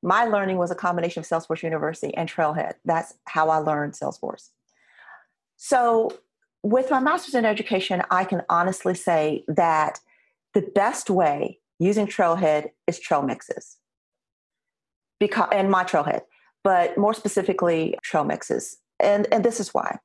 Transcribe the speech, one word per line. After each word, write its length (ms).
My 240
learning 320
was 140
a 40
combination 440
of 80
Salesforce 360
University 520
and 140
Trailhead. 440
That's 300
how 240
I 80
learned 360
Salesforce. 580
So 540
with 260
my 100
master's 360
in 80
education, 680
I 140
can 260
honestly 460
say 520
that 520
the 80
best 480
way 500
using 280
Trailhead 640
is 120
trail 220
mixes. 560
Because, 320
and 200
my 120
Trailhead, 380
but 340
more 160
specifically 880
trail 220
mixes. 520
And, 320
and 120
this 160
is 140
why. 320